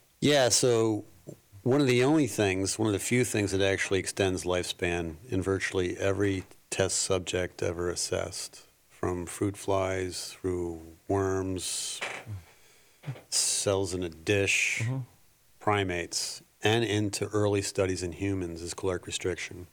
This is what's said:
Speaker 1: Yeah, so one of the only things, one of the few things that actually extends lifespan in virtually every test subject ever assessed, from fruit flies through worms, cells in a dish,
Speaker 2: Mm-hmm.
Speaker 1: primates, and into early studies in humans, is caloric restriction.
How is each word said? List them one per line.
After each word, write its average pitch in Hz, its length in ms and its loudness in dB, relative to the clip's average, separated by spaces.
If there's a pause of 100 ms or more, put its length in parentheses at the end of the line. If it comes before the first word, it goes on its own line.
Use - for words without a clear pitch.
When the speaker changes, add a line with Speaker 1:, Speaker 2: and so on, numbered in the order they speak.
(200)
Speaker 1:
Yeah, 135 300 6
so 113 540 4 (600)
one 131 160 4
of 139 80 4
the 123 160 6
only 147 240 4
things, 98 500 0
one 110 80 2
of 107 60 2
the 92 80 0
few 123 240 2
things 104 260 0
that 95 100 2
actually 98 380 2
extends 92 460 0
lifespan 87 720 -2 (120)
in 95 140 0
virtually 92 560 0
every 98 460 0 (260)
test - 320 0
subject 90 580 -2
ever 87 300 -2
assessed, - 720 -6 (260)
from 90 380 -4
fruit 98 300 -2
flies 95 840 -2
through 87 400 -4 (280)
worms, 95 920 -2 (1300)
cells 98 600 0
in 90 120 -2
a 85 40 -4
dish, 98 760 0
Speaker 2:
Mm-hmm. 131 140 -4 (600)
Speaker 1:
primates, 92 840 -2 (200)
and 113 220 4
into 104 420 0
early 104 360 2
studies 95 420 0
in 87 80 -4
humans, 87 500 -4
is 85 100 -8
caloric 90 340 -4
restriction. - 680 -6